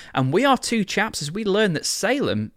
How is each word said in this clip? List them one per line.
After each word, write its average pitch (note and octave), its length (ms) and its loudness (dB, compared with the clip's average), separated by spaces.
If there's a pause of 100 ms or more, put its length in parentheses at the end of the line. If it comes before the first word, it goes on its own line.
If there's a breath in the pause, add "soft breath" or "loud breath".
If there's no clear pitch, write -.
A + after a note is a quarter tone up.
(140 soft breath)
and C3 180 2
we G#3 120 4
are C4 120 4
two A3 280 0
chaps - 360 -4
as D3 120 -8
we G#3+ 120 -6
learn G3+ 280 2
that D3 120 -4
Salem F3+ 720 -2